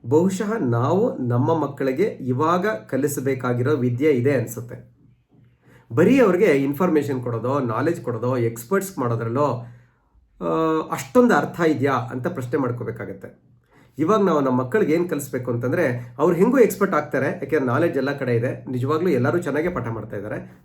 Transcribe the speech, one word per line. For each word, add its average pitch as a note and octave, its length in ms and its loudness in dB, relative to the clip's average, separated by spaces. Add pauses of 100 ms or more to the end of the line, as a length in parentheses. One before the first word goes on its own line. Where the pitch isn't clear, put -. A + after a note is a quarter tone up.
ಬಹುಶಃ F#3+ 520 2
ನಾವು C#3+ 600 0
ನಮ್ಮ C3 400 2
ಮಕ್ಕಳಿಗೆ C#3 460 -2
ಇವಾಗ D#3 640 0
ಕಲಿಸಬೇಕಾಗಿರೋ C3+ 1080 -2
ವಿದ್ಯೆ B2+ 360 0
ಇದೆ C3+ 260 2
ಅನ್ಸುತ್ತೆ. - 580 -8 (960)
ಬರೀ G#3 260 6
ಅವ್ರಿಗೆ G#3 280 6
ಇನ್ಫಾರ್ಮೇಷನ್ C#3 760 2
ಕೊಡೋದೋ, B2 360 -2
ನಾಲೆಡ್ಜ್ B2+ 420 -2
ಕೊಡೋದೋ, A#2+ 360 -2
ಎಕ್ಸ್‌ಪರ್ಟ್ಸ್ B2 600 -2
ಮಾಡೋದ್ರಲ್ಲೋ, A#2+ 680 -2 (720)
ಆ, F3 60 -4 (460)
ಅಷ್ಟೊಂದು A#3+ 420 2
ಅರ್ಥ - 260 -2
ಇದೆಯಾ C#3 320 2
ಅಂತ B2+ 340 -4
ಪ್ರಶ್ನೆ C#3 320 -4
ಮಾಡ್ಕೋಬೇಕಾಗತ್ತೆ. A2 920 -8 (480)
ಇವಾಗ G3+ 260 2
ನಾವು D#3+ 160 2
ನಮ್ಮ B2+ 220 0
ಮಕ್ಕಳಿಗೆ D#3+ 320 2
ಏನ್ F3 160 0
ಕಲಿಸ್ಬೇಕು C3 400 -6
ಅಂತಂದ್ರೆ, B2 680 -2
ಅವ್ರು E3 180 2
ಹೆಂಗೂ A#3+ 220 4
ಎಕ್ಸ್‌ಪರ್ಟ್ G3 360 4
ಆಗ್ತಾರೆ, D3 320 0
ಯಾಕೆಂದ್ರೆ C#3+ 380 -2
ನಾಲೆಡ್ಜ್ C#3+ 320 0
ಎಲ್ಲ C#3 200 -2
ಕಡೆ B2 200 0
ಇದೆ. B2+ 340 -4
ನಿಜವಾಗ್ಲೂ C#3+ 380 -2
ಎಲ್ಲರೂ C#3+ 300 2
ಚೆನ್ನಾಗೇ D#3 300 -2
ಪಾಠ A#2 200 -4
ಮಾಡ್ತಾ A2 280 -8
ಇದ್ದಾರೆ, A2 480 -10